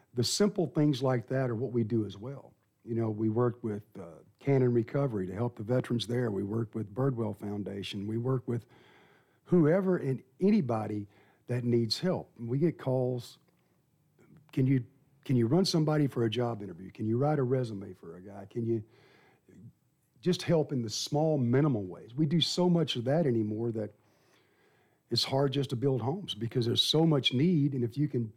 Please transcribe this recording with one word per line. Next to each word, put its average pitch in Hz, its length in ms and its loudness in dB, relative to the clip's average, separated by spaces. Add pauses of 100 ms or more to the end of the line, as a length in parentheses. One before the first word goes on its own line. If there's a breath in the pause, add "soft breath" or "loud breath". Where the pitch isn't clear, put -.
(140 soft breath)
The 120 100 0
simple 202 420 0
things 147 360 0
like 127 260 0
that 131 200 -2
are 117 60 -4
what 113 180 -4
we 120 120 0
do 110 200 0
as 95 140 -12
well. 127 340 -16 (320)
You 113 120 -6
know, 113 140 -2
we 110 180 -2
work 117 340 0
with, 104 200 -4 (160)
uh, 92 60 -12 (360)
Cannon 131 320 2
Recovery 120 540 0
to 92 80 -6
help 120 220 -4
the 110 60 -10
veterans 117 440 -2
there. 120 240 -2
We 98 120 -2
work 110 320 -4
with 104 200 -6
Birdwell 117 440 -2
Foundation. 101 680 -8
We 110 100 -4
work 123 320 -4
with 120 160 -4 (800 soft breath)
whoever 180 540 4
and 127 240 -4 (180)
anybody 113 680 0 (400 soft breath)
that 120 160 -2
needs 117 360 0
help. 170 400 -2
We 120 180 -4
get 156 220 0
calls, 127 580 -2 (1120)
"Can 131 160 0
you, 131 160 2 (440)
can 131 100 0
you 117 100 4
run 175 200 4
somebody 151 400 2
for 120 180 -2
a 113 60 2
job 117 320 -4
interview? 92 280 -12
Can 117 160 -6
you 110 120 0
write 147 200 0
a 135 40 0
resume 113 500 -4
for 85 240 -18
a 90 60 -18
guy? 98 260 -14
Can - 160 -6
you," 113 180 0 (1400 soft breath)
just 180 180 0
help 160 320 0
in 127 80 -2
the 113 80 -4
small, 151 480 -2
minimal 120 480 2
ways. 87 320 -14
We 160 80 2
do 156 160 2
so 180 300 6
much 165 260 4
of 117 80 0
that 151 220 4
anymore 113 460 4
that 107 200 -2 (1160 soft breath)
it's 117 140 0
hard 139 280 0
just 139 180 -2
to 135 60 -4
build 131 240 0
homes 151 320 -4
because 117 320 -2
there's 120 180 0
so 156 220 2
much 143 300 2
need. 143 400 4
And 120 100 -2
if 117 140 -4
you 147 100 2
can 117 280 -4